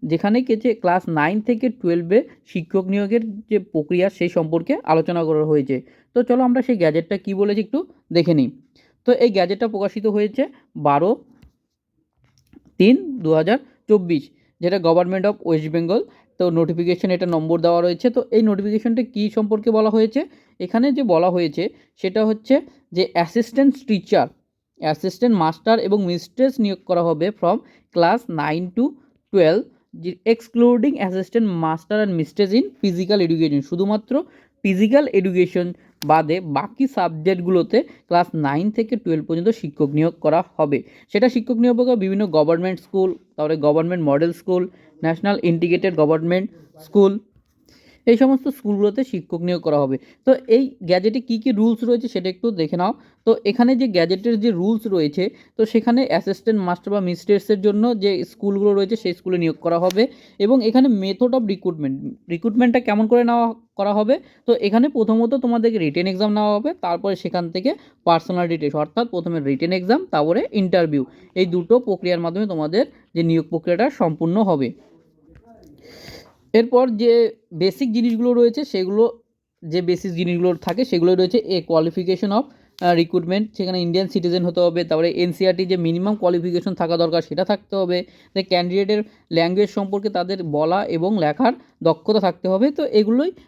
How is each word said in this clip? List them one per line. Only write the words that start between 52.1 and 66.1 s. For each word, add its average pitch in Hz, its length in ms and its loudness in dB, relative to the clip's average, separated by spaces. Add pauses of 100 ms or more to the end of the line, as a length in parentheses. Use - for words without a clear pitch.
একটু 208 220 -4
দেখে 170 260 -4
নাও। 185 180 0 (300)
তো 226 200 4
এখানে 240 320 2
যে 254 120 0
গ্যাজেটের 190 520 0
যে 233 100 0
রুলস 208 360 -2
রয়েছে, 180 440 -2 (260)
তো 220 100 2
সেখানে 233 400 0
অ্যাসিস্ট্যান্ট 196 540 -2
মাস্টার 175 320 -4
বা 202 80 0
মিস্ট্রেসের 190 600 0
জন্য 214 380 0
যে 190 260 0
স্কুলগুলো 202 500 0
রয়েছে 196 220 0
সেই 180 180 -4
স্কুলে 180 240 -4
নিয়োগ 160 220 0
করা 170 180 0
হবে। 185 280 2 (320)
এবং 226 260 2
এখানে 247 240 4
method 196 500 0
of 240 40 -2 (100)
recruitment, 151 440 -4 (340)
রিক্রুটমেন্টটা 226 500 0
কেমন 220 260 0
করে 240 180 4
নেওয়া, 233 300 0 (220)
করা 202 180 -2
হবে? 214 240 0 (280)
তো 240 80 2
এখানে 233 340 2
প্রথমত 226 460 0
তোমাদেরকে 233 440 0
রিটেন 170 280 -2
এক্সাম 196 260 -2